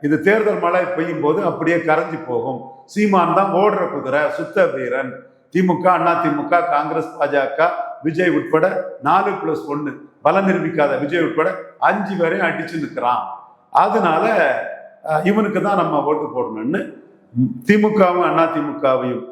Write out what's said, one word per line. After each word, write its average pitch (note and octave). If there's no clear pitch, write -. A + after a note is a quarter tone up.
இது D3+
தேர்தல் G3+
மழை F3+
பெய்யும் D#3+
போது D#3
அப்படியே E3
கரைஞ்சு D#3+
போகும், B2
சீமான் F#3+
தான் F#3+
ஓடுற F#3+
குதிரை, C#3
சுத்த F3
வீரன், C3
திமுக, F3+
அண்ணா E3+
திமுக, D3
காங்கிரஸ், D3+
பாஜக, C#3+
விஜய் E3
உட்பட D#3
நாலு F#3+
பிளஸ் D3+
ஒன்னு, C#3+
பலம் F#3+
நிரூபிக்காத D#3
விஜய் D#3
உட்பட D#3
அஞ்சு F#3+
பேரையும் E3+
அடிச்சு D#3+
நிற்கிறான். B2
அதனால, F#3+
அ, D#3
இவனுக்கு G3+
தான் G3+
நம்ம D#3
ஓட்டு C#3+
போடணும்னு A2+
திமுகவும் G#3
அண்ணா E3
திமுகவையும் C3+